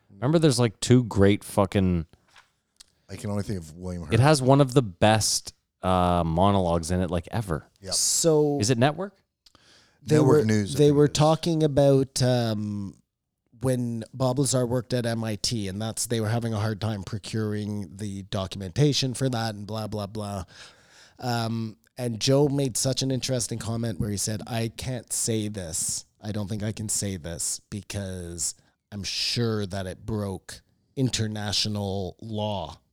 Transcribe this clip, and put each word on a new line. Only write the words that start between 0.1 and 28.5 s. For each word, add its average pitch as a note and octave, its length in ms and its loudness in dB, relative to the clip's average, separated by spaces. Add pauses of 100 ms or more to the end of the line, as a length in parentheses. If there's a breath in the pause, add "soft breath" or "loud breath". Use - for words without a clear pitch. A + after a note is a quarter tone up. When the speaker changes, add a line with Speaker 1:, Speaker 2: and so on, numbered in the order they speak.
Speaker 1:
Remember, A#2+ 260 2
there's, D3+ 200 6
like, A#2+ 220 2
two B2 240 6
great G2+ 400 4
fucking F#2 600 2 (1000 soft breath)
Speaker 2:
I G2 80 -14
can G#2 140 -6
only G2+ 120 -2
think G2+ 180 -6
of D#2 160 -16
William F2+ 280 -8
Hurt. D2+ 100 -2
Speaker 1:
It A2+ 60 6
has C#3+ 220 6
one C3+ 180 6
of C3 140 2
the C#3 80 6
best, G#2+ 680 2 (300)
uh, F2+ 420 4
monologues E2+ 680 2
in F2+ 100 0
it, F2+ 100 -2
like, E2+ 200 -4
ever. G2 380 -4 (120)
Speaker 2:
Yep. F#2+ 140 -6
Speaker 3:
So D3+ 680 2
Speaker 1:
Is G#2 100 2
it B2 80 2
Network? D#3 380 0 (920 soft breath)
Speaker 3:
they D3+ 100 4
Speaker 2:
Network D3+ 240 8
Speaker 3:
were, - 40 4
Speaker 2:
News, G#2+ 300 2
I C3 40 0
Speaker 3:
they D3 80 6
Speaker 2:
think D3 100 6
Speaker 3:
were D3 100 6
Speaker 2:
it C#3 60 0
is. - 60 0
Speaker 3:
talking D#3 440 2
about, C#3 600 4
um, G#2+ 720 0 (680)
when A#2+ 500 -2
Bob B2+ 260 0
Lazar B2+ 280 2
worked A#2+ 260 -4
at B2 140 0
M A2+ 180 -2
I A2 120 -4
T, G#2+ 320 -4
and F#2+ 120 -6
that's, A2 240 -6
they A2+ 160 -2
were G#2+ 80 0
having A2+ 240 -2
a G#2 80 -2
hard A2 220 -2
time G#2 200 -4
procuring G#2 920 -6
the G2 280 -8
documentation G#2 880 0
for C3+ 160 -2
that A2+ 240 -4
and G#2 120 -12
blah, A2 200 -6
blah, G#2 200 -6
blah. G2+ 380 -6 (760 loud breath)
Um, A2+ 600 -4 (180)
and A#2+ 240 -6
Joe C3+ 280 4
made C#3 280 -2
such C3 240 -2
an C3 100 -2
interesting B2 480 -4
comment A#2 400 -4
where G#2 120 -4
he G2+ 80 -4
said, G#2+ 280 -4
"I A2+ 300 -4
can't A#2+ 340 -8
say A2 380 -2
this. F2+ 560 -6 (160)
I G#2 120 -8
don't G#2 160 -4
think G#2 140 -6
I G#2 100 -4
can G#2+ 180 -8
say G2 260 -4
this E2 540 -8
because F#2 840 -8 (380)